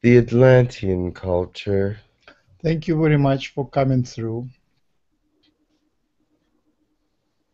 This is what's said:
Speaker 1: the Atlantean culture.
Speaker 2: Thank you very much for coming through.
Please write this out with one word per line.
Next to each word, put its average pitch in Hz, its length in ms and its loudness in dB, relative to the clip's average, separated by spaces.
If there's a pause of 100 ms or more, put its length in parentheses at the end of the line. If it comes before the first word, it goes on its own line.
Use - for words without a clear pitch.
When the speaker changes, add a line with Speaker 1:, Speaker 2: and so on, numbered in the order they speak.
Speaker 1:
the 120 160 6
Atlantean 117 920 2
culture. 98 840 -4 (640)
Speaker 2:
Thank 160 260 -4
you 156 120 -2
very 151 180 2
much 139 360 -2
for 139 160 -8
coming 135 340 0
through. 117 460 -10 (3000)